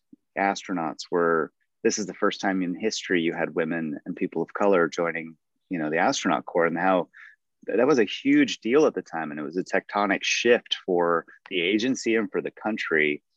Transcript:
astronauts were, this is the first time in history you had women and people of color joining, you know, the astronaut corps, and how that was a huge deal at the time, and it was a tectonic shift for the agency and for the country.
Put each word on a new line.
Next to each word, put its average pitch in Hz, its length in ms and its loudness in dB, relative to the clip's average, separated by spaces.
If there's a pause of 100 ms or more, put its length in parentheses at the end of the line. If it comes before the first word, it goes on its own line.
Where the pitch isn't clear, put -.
(380)
astronauts 92 720 -2
were, 85 420 2 (300)
this 110 160 0
is 104 80 -6
the 90 80 -10
first - 260 -2
time 95 220 -2
in 87 120 -4
history 98 460 -2
you 82 140 0
had 78 200 -4
women 80 520 -4
and 90 100 -8
people 87 240 -4
of - 140 -6
color 95 340 4
joining, 82 480 -4 (320)
you 90 100 -4
know, 76 120 -4
the 80 80 0
astronaut 98 480 0
corps, 85 200 2
and 82 120 -2
how 92 300 2 (580)
that 120 200 2
was 147 120 4
a 110 60 4
huge 139 560 2
deal 135 260 4
at 113 80 0
the 92 80 -4
time, 80 280 -8
and 76 80 -10
it 76 60 -8
was 78 140 -6
a 92 40 0
tectonic 98 600 0
shift - 640 2
for 85 400 2 (240)
the 92 100 -4
agency 107 540 0
and 110 160 0
for 90 100 -2
the - 100 -4
country. 76 720 -2 (140)